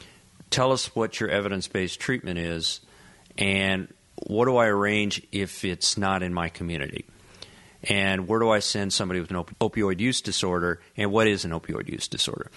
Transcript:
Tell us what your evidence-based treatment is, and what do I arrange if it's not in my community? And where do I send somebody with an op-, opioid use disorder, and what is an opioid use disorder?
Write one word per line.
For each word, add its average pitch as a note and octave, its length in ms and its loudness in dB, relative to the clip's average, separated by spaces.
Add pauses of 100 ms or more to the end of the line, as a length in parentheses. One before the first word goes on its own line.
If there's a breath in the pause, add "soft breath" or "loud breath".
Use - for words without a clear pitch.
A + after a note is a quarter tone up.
(500 loud breath)
Tell C3 220 4
us - 240 -2
what A2+ 240 0
your A2 80 0
evidence-based F#2+ 720 -2
treatment F#2 380 -4
is, E2+ 420 -2 (580 loud breath)
and G2 540 2 (340)
what A2 200 2
do C3 100 4
I A#2 100 6
arrange G#2 640 2
if G2 340 -4
it's F2+ 320 -2
not F#2+ 280 0
in F2+ 100 -2
my E2+ 140 -2
community? E2+ 560 -6 (800 loud breath)
And G2 420 2
where A2 140 2
do A2+ 100 6
I G#2+ 80 6
send G2+ 340 -2
somebody F2+ 280 -2
with D#2+ 100 -6
an F#2 60 -4
op-, F2 240 -6
opioid G2+ 400 0
use B2 200 0
disorder, F2 600 -2 (160 soft breath)
and G#2 160 0
what A2 160 6
is G2+ 160 2
an E2+ 80 -4
opioid E2 360 -6
use - 200 -6
disorder? - 480 -4